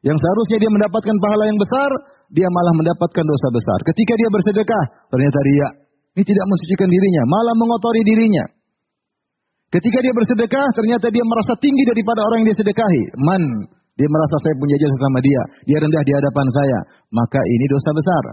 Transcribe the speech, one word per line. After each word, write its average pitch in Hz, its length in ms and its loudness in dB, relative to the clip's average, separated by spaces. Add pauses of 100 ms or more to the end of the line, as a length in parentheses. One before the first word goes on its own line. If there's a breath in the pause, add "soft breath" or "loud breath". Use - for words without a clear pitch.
Yang 151 140 0
seharusnya 208 400 0
dia 220 80 0
mendapatkan 208 480 0
pahala 208 320 0
yang 214 80 -2
besar, 254 320 0 (400 soft breath)
dia 180 180 0
malah 175 300 2
mendapatkan 170 480 -2
dosa 143 240 0
besar. 113 280 -2 (140)
Ketika 226 220 0
dia 226 160 0
bersedekah, 208 540 0 (260 soft breath)
ternyata 139 320 2
ria. 143 260 2 (460)
Ini 196 100 0
tidak 196 220 0
mensucikan 185 420 -2
dirinya, 180 380 2
malah 226 320 0
mengotori 233 480 0
dirinya. 214 400 2 (1200)
Ketika 220 320 0
dia 254 160 0
bersedekah, 240 560 0
ternyata 226 400 -2
dia 240 140 0
merasa 233 340 -2
tinggi 277 240 2
daripada 226 400 0
orang 226 160 0
yang 220 140 4
dia - 80 -4
sedekahi. 196 400 0 (180)
Man, 170 220 2 (580)
dia 147 80 2
merasa, 156 320 0
"Saya 156 160 -2
punya 143 240 0
jasa 143 220 2
sama 135 180 0
dia, 131 220 2 (260 loud breath)
dia 151 140 2
rendah 156 240 0
di 143 80 0
hadapan 139 320 0 (100)
saya." 139 220 0 (340 soft breath)
Maka 117 320 0
ini 120 240 0
dosa 139 240 0
besar. 160 400 0